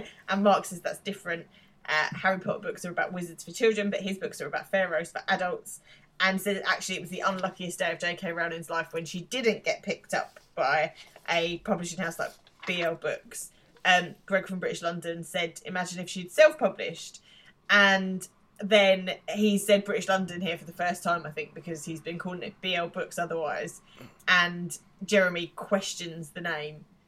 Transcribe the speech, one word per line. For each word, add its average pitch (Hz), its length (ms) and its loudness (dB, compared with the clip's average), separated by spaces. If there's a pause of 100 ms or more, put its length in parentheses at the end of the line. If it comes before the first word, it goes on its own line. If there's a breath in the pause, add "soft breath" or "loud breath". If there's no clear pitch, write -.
<laughs> - 200 -20
and 196 140 0
Mark 196 220 6
says, 175 160 -10
"That's - 200 -6
different. 170 460 -8 (400 soft breath)
Uh, 156 220 2 (140)
Harry 190 160 2
Potter 208 220 -4
books - 240 -8
are 175 60 -6
about 170 220 -2
wizards 170 320 -8
for 175 80 -14
children, 214 380 4
but 190 100 -2
his 190 180 -4
books - 220 -8
are 143 60 -6
about - 240 -6
pharaohs 170 420 2
for - 160 -6
adults." 185 520 -2 (400 soft breath)
And 190 200 4
says, 202 260 -2
"Actually, 185 300 -2
it - 60 -6
was 175 80 -10
the 185 100 -8
unluckiest 185 580 -4
day 170 140 0
of 165 80 -6
J 175 160 -2
K 170 160 -6
Rowling's 165 360 -4
life 165 240 -2
when 165 120 -4
she 170 180 -8
didn't 233 420 0
get - 200 -2
picked - 300 -6
up - 260 -4 (160)
by 156 360 2 (380 loud breath)
a 170 280 0
publishing 175 420 -4
house 165 180 -6
like - 140 -4 (340)
B 175 160 -2
L 170 140 0
Books." - 540 -6 (340 soft breath)
Um, 180 320 4 (100)
Greg 190 220 0
from 190 100 -4
British 160 240 -4
London 170 420 -4
said, 170 400 -4
"Imagine 180 360 -4
if 175 100 -6
she'd 180 220 -8
self-published." - 880 4 (500 loud breath)
And 190 560 6 (340)
then 190 520 6 (180)
he 208 260 4
said 202 280 4
British 185 240 -4
London 185 320 2
here 170 180 -2
for 151 60 -16
the 170 80 -16
first 175 320 -2
time, 175 200 0
I 151 60 -8
think, 151 240 -10
because 160 300 -8
he's 160 160 -6
been 170 180 -8
calling 180 240 -6
it - 180 -12
B 185 140 -2
L 170 140 0
Books - 280 -6
otherwise. 160 640 -4 (460 loud breath)
And 175 500 2 (300)
Jeremy 175 480 2
questions 170 760 -4
the 180 100 -10
name. 151 440 -6 (220)